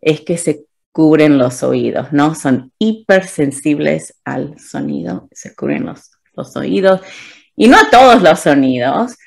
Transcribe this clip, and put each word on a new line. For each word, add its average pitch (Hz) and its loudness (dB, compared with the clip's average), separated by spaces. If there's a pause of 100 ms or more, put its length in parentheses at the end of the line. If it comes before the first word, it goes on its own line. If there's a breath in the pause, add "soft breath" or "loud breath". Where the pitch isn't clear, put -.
es 151 -2
que 175 -6
se 156 -6 (280)
cubren 151 4
los 127 -2
oídos, 127 -4
¿no? 147 0
Son 131 -4
hipersensibles 156 -2
al 139 -10
sonido, 160 -10
se - -20
cubren 143 -8
los, - -18 (240)
los - -14
oídos. 185 0 (540 loud breath)
Y 220 2
no 294 6
a 427 4
todos 247 6
los 175 4
sonidos, 139 -2 (100)